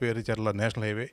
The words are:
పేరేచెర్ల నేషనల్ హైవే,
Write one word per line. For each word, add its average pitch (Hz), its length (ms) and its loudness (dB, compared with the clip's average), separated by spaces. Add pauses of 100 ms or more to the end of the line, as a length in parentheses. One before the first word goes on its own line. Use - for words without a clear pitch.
పేరేచెర్ల 110 500 0
నేషనల్ 107 320 0
హైవే, 107 280 -2